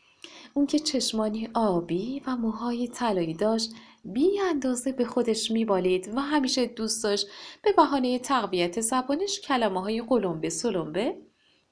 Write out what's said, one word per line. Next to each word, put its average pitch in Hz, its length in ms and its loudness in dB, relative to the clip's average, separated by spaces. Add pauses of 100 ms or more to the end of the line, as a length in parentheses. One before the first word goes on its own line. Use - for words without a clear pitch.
(540)
اون 285 140 2
که 302 120 2
چشمانی 220 760 -2
آبی 196 720 0
و 254 80 -2
موهای 233 520 -2
طلایی 190 460 0
داشت، 220 400 0 (320)
بی 330 340 2
اندازه 262 520 0
به 254 140 0
خودش 226 460 0
می‌بالید 185 640 2
و 269 40 0
همیشه 277 460 2
دوست 220 380 -4
داشت 202 240 0 (360)
به 415 100 6
بهانهٔ 262 460 4
تقویت 190 640 0
زبانش 277 600 0
کلمه‌های 220 600 0
قلمبه 180 480 0
سلمبه 185 680 -2 (540)